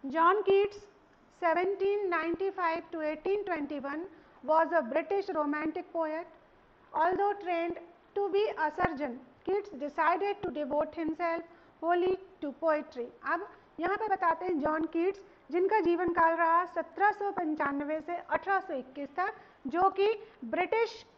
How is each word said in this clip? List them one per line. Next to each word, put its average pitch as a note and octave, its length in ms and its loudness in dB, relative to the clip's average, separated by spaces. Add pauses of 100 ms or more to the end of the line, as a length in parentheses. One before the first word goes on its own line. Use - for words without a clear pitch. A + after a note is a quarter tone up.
John E4 360 4
Keats G4+ 360 2 (640)
seventeen F#4+ 680 2
नाइंटी E4+ 420 0
फ़ाइव E4+ 340 -2 (120)
to D#4+ 60 -4
eighteen D#4 420 -2
ट्वेंटी D4+ 360 -4
वन C#4+ 260 -6 (400)
was D#4 220 4
a D#4+ 140 2
British E4 480 -2
romantic D#4 540 -2 (120)
poet। D#4+ 300 -4 (720)
Although F#4+ 380 2 (100)
trained E4+ 320 -2 (400)
to G4+ 140 0
be G4 140 4 (160)
a D4+ 120 2 (100)
surgeon, D4 320 -2 (320)
Keats G4+ 240 -2
decided D#4+ 720 0
to F4 120 -6
devote D4 420 -2
himself E4 460 -4 (420)
wholly F4 300 2
to - 400 -8 (100)
poetry। D4+ 420 0 (200)
अब E4 240 -4 (300)
यहाँ F#4+ 180 0
पे A4 100 -2
बताते F4+ 380 0
हैं F4+ 140 0
John D#4 260 0
Keats, E4+ 360 -2 (300)
जिनका F#4+ 280 2
जीवन E4+ 300 2
काल E4 240 4
रहा E4+ 320 4
सत्रह F4 460 0
सौ G4+ 200 -2
पंचानवे D4+ 680 -2
से F4 140 -6
अठारह F4+ 440 0
सौ F#4 140 -8
इक्कीस C#4 420 -8
तक, G4 180 -2 (340)
जो F4+ 220 4
कि G4+ 340 2 (220)
British F#4 600 0 (120)